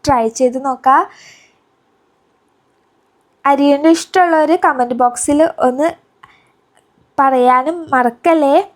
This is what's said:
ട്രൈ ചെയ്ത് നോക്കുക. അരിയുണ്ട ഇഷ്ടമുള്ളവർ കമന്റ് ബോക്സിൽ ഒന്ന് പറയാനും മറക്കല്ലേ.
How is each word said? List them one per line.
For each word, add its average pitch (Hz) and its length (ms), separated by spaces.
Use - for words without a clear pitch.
ട്രൈ 254 180
ചെയ്ത് 254 200
നോക്കുക. 262 260
അരിയുണ്ട 285 480
ഇഷ്ടമുള്ളവർ 330 540
കമന്റ് 247 380
ബോക്സിൽ 247 380
ഒന്ന് 269 220
പറയാനും 262 580
മറക്കല്ലേ. 277 640